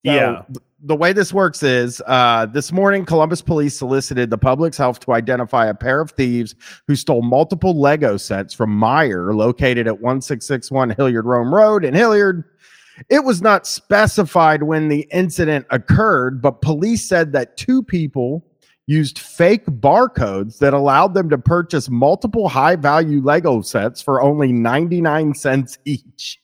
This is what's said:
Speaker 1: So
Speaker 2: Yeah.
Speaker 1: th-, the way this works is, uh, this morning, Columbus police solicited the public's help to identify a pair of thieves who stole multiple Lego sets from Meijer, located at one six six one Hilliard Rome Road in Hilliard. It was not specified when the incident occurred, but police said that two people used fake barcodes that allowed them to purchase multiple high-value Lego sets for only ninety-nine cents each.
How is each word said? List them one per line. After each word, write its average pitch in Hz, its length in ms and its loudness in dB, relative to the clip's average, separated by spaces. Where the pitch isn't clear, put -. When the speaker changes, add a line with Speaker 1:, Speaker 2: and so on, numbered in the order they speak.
Speaker 1:
So 143 60 0
Speaker 2:
Yeah. 120 340 0
Speaker 1:
th-, 131 120 -16
the 147 100 -2
way 170 180 2
this 196 200 0
works 180 320 -2
is, 123 420 0
uh, 120 400 2
this 135 240 -6
morning, 196 340 0
Columbus 160 380 0
police 147 340 -2
solicited 127 540 -2
the 113 80 -2
public's 135 380 0
help 127 240 -2
to - 120 -4
identify 117 540 0
a 107 80 -2
pair 127 260 -2
of 160 120 -6
thieves 120 420 -2
who 147 80 0
stole 131 280 0
multiple 156 580 0
Lego 139 360 2
sets 98 380 -8
from 107 240 -2
Meijer, 110 560 0
located 120 540 0
at 104 120 -4
one 123 200 -2
six 131 260 -10
six 131 240 -6
one 131 200 0
Hilliard 117 360 -2
Rome 123 260 0
Road 214 320 4
in 135 100 -2
Hilliard. 202 500 2
It 277 160 2
was 214 180 0
not 202 240 2
specified 170 960 2
when 156 240 0
the 147 240 0
incident 160 600 -2
occurred, 131 680 0
but 139 220 -2
police 180 460 -2
said 165 240 0
that 135 240 -4
two 254 260 0
people 151 640 -4
used 147 320 0
fake 196 480 0
barcodes 120 920 0
that 139 160 2
allowed 143 380 2
them 175 180 0
to 147 80 2
purchase 165 520 -2
multiple 190 580 0
high-value 147 720 2
Lego 143 420 0
sets 110 380 -4
for 135 220 0
only 143 300 2
ninety-nine 151 840 0
cents 135 500 -4
each. - 600 -10